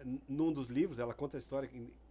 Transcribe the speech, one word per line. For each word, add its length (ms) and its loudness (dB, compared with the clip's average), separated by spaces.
N-, 240 -2
num 240 4
dos 160 0
livros, 300 2
ela 160 0
conta 220 -4
a 40 -4
história 320 -2
em, 180 -10